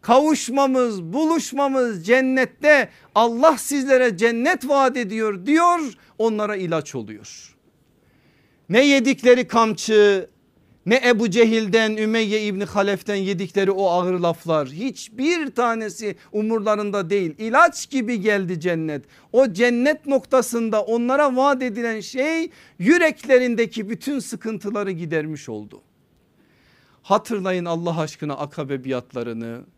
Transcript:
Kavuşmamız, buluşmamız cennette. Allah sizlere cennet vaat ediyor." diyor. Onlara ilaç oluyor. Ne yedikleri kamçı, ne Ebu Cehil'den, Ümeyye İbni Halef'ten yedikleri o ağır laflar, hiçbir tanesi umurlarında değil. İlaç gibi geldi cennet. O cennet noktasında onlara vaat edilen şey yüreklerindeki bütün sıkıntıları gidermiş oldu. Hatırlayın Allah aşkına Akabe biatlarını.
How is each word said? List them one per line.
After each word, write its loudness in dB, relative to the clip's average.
Kavuşmamız, 0
buluşmamız -2
cennette. 2
Allah 4
sizlere 2
cennet 0
vaat 2
ediyor." -4
diyor. 2
Onlara 0
ilaç -6
oluyor. -14
Ne 6
yedikleri 4
kamçı, 2
ne 2
Ebu 2
Cehil'den, 2
Ümeyye -2
İbni -4
Halef'ten -2
yedikleri -2
o 0
ağır 0
laflar, -2
hiçbir -6
tanesi -4
umurlarında -2
değil. -2
İlaç 2
gibi -2
geldi 0
cennet. -4
O 4
cennet 0
noktasında 0
onlara 0
vaat 2
edilen -4
şey -4
yüreklerindeki 2
bütün -6
sıkıntıları -8
gidermiş -6
oldu. -14
Hatırlayın -2
Allah -4
aşkına -8
Akabe -8
biatlarını. -8